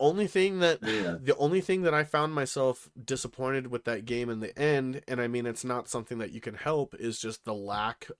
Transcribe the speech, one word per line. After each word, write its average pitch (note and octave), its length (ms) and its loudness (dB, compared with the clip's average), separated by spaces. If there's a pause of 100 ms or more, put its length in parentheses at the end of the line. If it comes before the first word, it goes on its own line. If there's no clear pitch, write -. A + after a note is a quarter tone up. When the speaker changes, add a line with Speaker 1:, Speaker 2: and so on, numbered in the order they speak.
Speaker 1:
only F3 260 4
thing F#3+ 340 2
that, E3+ 200 4
Speaker 2:
Yeah. G2+ 380 0
Speaker 1:
the C3+ 180 2
only D#3+ 240 4
thing F#3 220 0
that E3 120 4
I D3+ 100 4
found D3+ 300 2
myself C3+ 560 0 (120)
disappointed C3 680 -2
with B2 160 -6
that A2+ 220 -4
game A#2+ 240 0
in A2+ 100 -4
the G#2+ 180 -8
end, C#3 500 2
and B2+ 120 -2
I A#2+ 80 0
mean, A#2+ 180 -2
it's A#2 180 -4
not B2 240 -4
something A#2 300 -6
that G#2+ 140 -6
you A2+ 80 -10
can A2 140 -10
help, D3 400 -2
is A#2 260 -4
just A2 240 -8
the A2 100 -4
lack G#2 540 -4 (120)